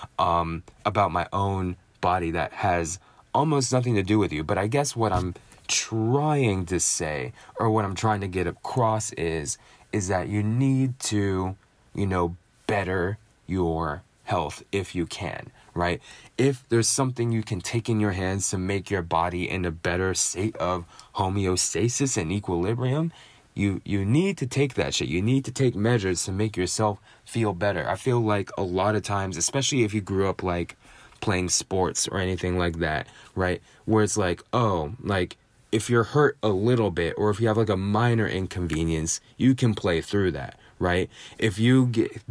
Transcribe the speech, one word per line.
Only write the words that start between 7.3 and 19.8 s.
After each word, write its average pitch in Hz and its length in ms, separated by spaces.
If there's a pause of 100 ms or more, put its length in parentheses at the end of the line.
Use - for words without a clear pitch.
or 113 120
what 110 160
I'm 95 100
trying 107 240
to 98 80
get 90 180
across 110 680
is, 82 440 (360)
is 98 160
that 92 180
you 104 160
need 131 560
to, 98 560 (400)
you 101 100
know, 90 300 (320)
better 95 500 (300)
your 82 560 (220)
health 82 380 (100)
if 98 200
you 87 120
can, - 440 (240)
right? 87 280 (360)
If 131 300
there's 117 220
something 123 420
you 113 100
can 101 200
take - 260
in 110 140
your 104 100
hands 95 380
to 101 80
make 95 340
your 95 100
body 87 480
in 92 140
a 87 80
better 90 420